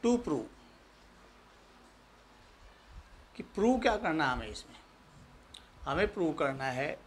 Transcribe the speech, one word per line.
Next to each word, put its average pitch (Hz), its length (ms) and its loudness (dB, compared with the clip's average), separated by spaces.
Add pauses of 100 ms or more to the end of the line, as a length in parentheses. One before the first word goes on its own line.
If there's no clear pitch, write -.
To 240 80 6 (140)
prove, 135 180 -2 (3000)
कि 202 60 -12 (120)
prove 233 260 4
क्या 233 160 4
करना 160 300 0
है 127 60 2
हमें 117 160 -4
इसमें, - 280 -14 (1080)
हमें 175 300 0
prove 170 180 0
करना 135 320 0
है 131 220 -2 (200)